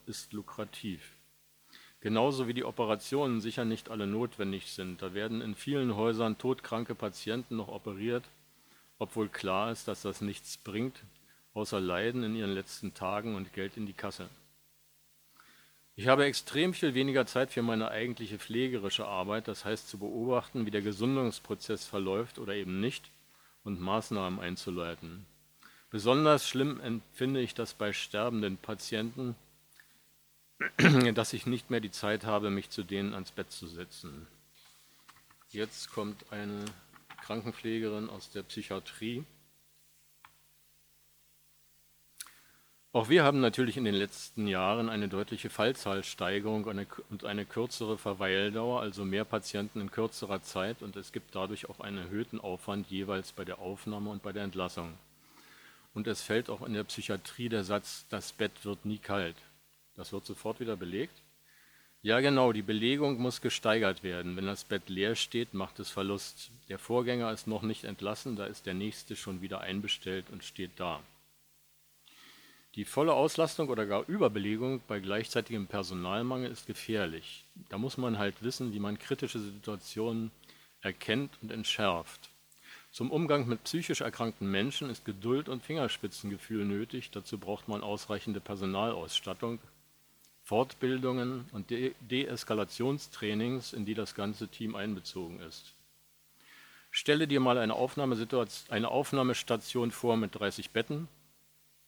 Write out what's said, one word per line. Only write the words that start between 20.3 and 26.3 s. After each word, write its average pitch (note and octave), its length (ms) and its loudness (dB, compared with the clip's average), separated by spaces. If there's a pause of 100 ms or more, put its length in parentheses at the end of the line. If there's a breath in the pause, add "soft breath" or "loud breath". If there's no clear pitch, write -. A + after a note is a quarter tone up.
wie G#2 60 -2
der G#2 100 2
Gesundungsprozess G#2+ 1040 0
verläuft G2+ 520 0
oder G#2 160 -4
eben F#2+ 260 -2
nicht, B2 300 -2 (520 soft breath)
und G2 180 -4
Maßnahmen F#2+ 600 0
einzuleiten. F2 840 -6 (640 loud breath)
Besonders C3+ 580 8